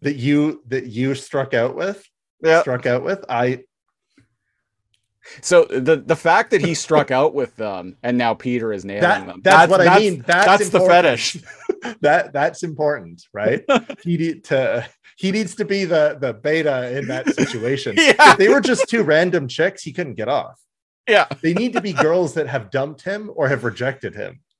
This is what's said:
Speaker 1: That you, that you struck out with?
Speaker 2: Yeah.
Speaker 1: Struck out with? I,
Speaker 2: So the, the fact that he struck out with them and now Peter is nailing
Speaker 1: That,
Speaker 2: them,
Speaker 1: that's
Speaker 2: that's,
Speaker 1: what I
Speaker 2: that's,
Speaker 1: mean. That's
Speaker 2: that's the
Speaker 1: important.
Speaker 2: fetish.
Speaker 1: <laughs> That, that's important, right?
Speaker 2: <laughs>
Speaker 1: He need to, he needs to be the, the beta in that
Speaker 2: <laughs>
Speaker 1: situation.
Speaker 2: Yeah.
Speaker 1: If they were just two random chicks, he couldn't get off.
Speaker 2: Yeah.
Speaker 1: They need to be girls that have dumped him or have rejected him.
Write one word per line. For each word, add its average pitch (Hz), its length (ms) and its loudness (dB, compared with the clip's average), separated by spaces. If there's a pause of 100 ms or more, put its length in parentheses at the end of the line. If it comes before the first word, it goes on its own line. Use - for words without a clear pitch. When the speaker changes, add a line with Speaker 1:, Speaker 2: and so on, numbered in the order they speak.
Speaker 1:
That 143 160 -6
you, 147 520 -2
that 127 180 -6
you 123 280 -4
struck 131 380 -6
out 127 240 0
with? 190 260 -6 (400)
Speaker 2:
Yeah. 165 200 4
Speaker 1:
Struck 123 240 -4
out 123 180 -2
with? 196 240 -6
I, 123 360 -2 (1800)
Speaker 2:
So 170 240 4
the, 135 320 0
the 147 200 -2
fact 175 340 2
that 196 100 2
he 160 140 -2
struck 147 360 0
out 135 240 2
with 131 220 -6
them 92 460 -10
and 123 160 -2
now 117 160 0
Peter 117 380 -6
is 98 120 -8
nailing 101 180 -4
Speaker 1:
That, 185 240 0
Speaker 2:
them, 90 160 -16
Speaker 1:
that's 190 140 6
Speaker 2:
that's, 170 140 6
Speaker 1:
what 190 100 4
I 175 40 4
Speaker 2:
that's, 185 160 6
Speaker 1:
mean. 175 260 -2
That's 180 200 2
Speaker 2:
that's 202 240 4
the 190 80 2
Speaker 1:
important. 180 260 6
Speaker 2:
fetish. 135 380 0
Speaker 1:
<laughs> - 40 -20 (540)
That, 151 320 0
that's 151 300 -4
important, 147 600 -6 (120)
right? 107 280 -2 (200)
Speaker 2:
<laughs> - 200 -16
Speaker 1:
He 170 140 -2
need 160 280 -6
to, 120 440 -2 (280)
he 190 160 -4
needs 208 240 -4
to 208 100 -4
be 196 180 -4
the, 151 340 0
the 127 140 -4
beta 131 640 -2
in 143 120 -8
that 131 260 -4
Speaker 2:
<laughs> - 0 -
Speaker 1:
situation. 127 600 -4
Speaker 2:
Yeah. 302 180 4 (180)
Speaker 1:
If - 60 4
they 196 100 6
were 269 140 4
just 254 260 0
two 233 140 0
random 156 460 2
chicks, 185 340 -4
he 151 100 -14
couldn't 139 220 -10
get 107 140 -6
off. 131 300 -6 (480)
Speaker 2:
Yeah. 208 200 4 (160)
Speaker 1:
They 165 100 0
need 214 220 -4
to 220 80 -2
be 196 100 -6
girls 160 420 0
that 156 120 -4
have 120 240 -8
dumped 139 320 -6
him 208 320 -10
or 147 140 0
have 127 160 -2
rejected 120 500 -6
him. 101 260 -14 (200)